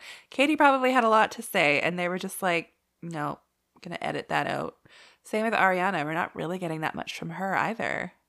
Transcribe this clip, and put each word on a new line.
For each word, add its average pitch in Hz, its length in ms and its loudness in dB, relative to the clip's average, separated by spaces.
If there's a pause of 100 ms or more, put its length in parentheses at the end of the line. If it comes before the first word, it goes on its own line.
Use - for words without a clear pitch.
(300)
Katie 294 260 2
probably 269 360 6
had 254 120 4
a 226 60 4
lot 220 220 6
to 233 100 -10
say, 147 380 2
and 175 180 0
they 175 100 -2
were 180 100 -2
just 190 240 -8
like, 170 300 0 (300)
"No, 147 380 -6 (420)
gonna 170 180 -10
edit 151 300 -6
that 151 160 0
out." - 300 -6 (460)
Same 214 220 -2
with 226 100 0
Ariana. 185 500 2
We're 151 100 -4
not 170 200 -4
really 165 240 -6
getting 160 220 -6
that 156 140 -4
much - 240 -8
from 165 120 -10
her 180 240 -4
either. 185 580 -2 (160)